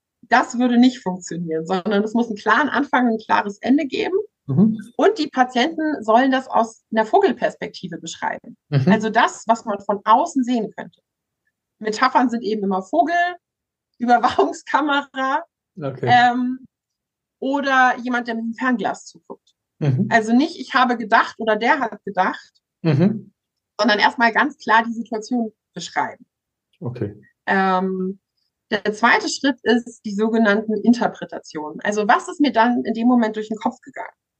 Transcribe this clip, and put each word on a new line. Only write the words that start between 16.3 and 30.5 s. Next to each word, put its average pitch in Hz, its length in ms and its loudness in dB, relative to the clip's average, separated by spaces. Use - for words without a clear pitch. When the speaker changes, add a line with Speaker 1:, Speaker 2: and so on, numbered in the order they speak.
Speaker 1:
oder 269 640 2
jemand, 240 240 -4
der 226 80 -4
mit 226 100 -6
dem 226 80 -6
Fernglas 247 540 -2
zuguckt. - 460 -20
Speaker 3:
Mhm. 147 320 0
Speaker 1:
Also 226 220 2
nicht, 277 260 2
ich - 160 -8
habe 247 220 2
gedacht 226 420 0
oder 214 160 0
der 254 240 -2
hat 208 260 -6
gedacht, 196 460 -4
Speaker 3:
Mhm. 170 480 0
Speaker 1:
sondern 311 200 2
erstmal 233 340 2
ganz 233 240 -2
klar 226 280 2
die 233 80 -6
Situation 226 580 -6
beschreiben. - 520 -8
Speaker 2:
Okay. - 360 -8
Speaker 1:
Ähm, 190 720 -2
der 302 220 -2
zweite 262 360 2
Schritt 277 340 -2
ist 233 420 0
die 208 80 -8
sogenannten 220 600 0